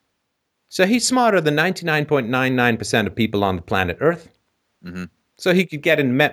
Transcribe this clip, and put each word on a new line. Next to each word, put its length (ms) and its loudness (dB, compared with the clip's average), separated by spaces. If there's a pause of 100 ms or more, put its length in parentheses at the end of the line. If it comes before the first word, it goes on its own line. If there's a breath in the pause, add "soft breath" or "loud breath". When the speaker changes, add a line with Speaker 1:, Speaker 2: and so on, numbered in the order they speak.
(720)
Speaker 1:
So 160 0
he's 200 0
smarter 340 2
than 160 0
ninety-nine 500 -2
point 220 0
nine 280 0
nine 220 2
percent 280 -2
of 80 -6
people 300 0
on 120 0
the 60 -10
planet 380 -2
Earth. 300 -2 (540)
Speaker 2:
Mm-hmm. 200 -12 (320)
Speaker 1:
So 160 0
he 140 2
could 160 -12
get 180 2
in 160 0
Me-, 160 2